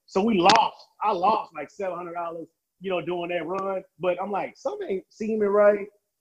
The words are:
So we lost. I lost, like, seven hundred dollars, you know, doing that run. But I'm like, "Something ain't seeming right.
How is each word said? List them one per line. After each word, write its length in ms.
So 160
we 160
lost. 480
I 100
lost, 440
like, 140
seven 280
hundred 180
dollars, 320
you 80
know, 120
doing 280
that 160
run. 380
But 220
I'm 100
like, 260
"Something 320
ain't 200
seeming 380
right. 400